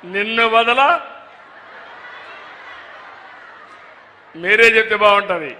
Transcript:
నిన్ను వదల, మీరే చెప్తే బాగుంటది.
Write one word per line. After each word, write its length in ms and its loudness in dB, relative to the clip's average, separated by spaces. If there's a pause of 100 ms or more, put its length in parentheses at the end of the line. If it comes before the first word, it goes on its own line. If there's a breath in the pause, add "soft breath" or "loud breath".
(120)
నిన్ను 320 -2 (100)
వదల, 260 2 (3500)
మీరే 260 4 (100)
చెప్తే 260 0
బాగుంటది. 560 0